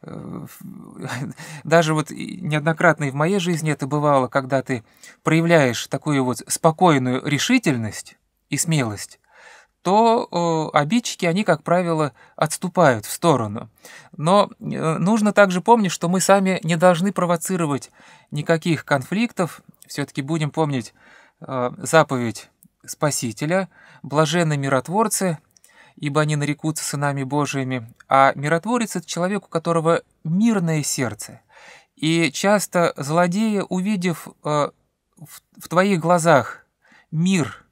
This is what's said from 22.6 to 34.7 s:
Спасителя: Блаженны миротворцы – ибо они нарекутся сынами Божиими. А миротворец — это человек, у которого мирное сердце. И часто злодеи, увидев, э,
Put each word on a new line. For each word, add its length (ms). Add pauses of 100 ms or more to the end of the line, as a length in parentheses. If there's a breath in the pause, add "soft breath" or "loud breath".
Спасителя: 840 (340 soft breath)
Блаженны 540
миротворцы – 840 (600 soft breath)
ибо 200
они 160
нарекутся 480
сынами 400
Божиими. 680 (160)
А 260
миротворец — 640
это 100
человек, 400
у 20
которого 540 (220)
мирное 580
сердце. 580 (560 loud breath)
И 340
часто 680
злодеи, 720
увидев, 600 (160)
э, 260 (460)